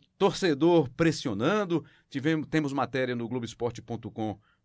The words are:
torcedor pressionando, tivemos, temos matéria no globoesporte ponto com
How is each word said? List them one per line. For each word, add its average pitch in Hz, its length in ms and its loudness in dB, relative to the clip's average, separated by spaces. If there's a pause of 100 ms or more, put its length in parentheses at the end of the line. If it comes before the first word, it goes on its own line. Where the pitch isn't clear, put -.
(180)
torcedor 165 800 4
pressionando, 160 880 0 (260)
tivemos, 143 400 -2
temos 151 220 0
matéria 127 460 -2
no 117 100 -4
globoesporte 117 540 -6
ponto 113 280 -10
com 107 300 -6 (260)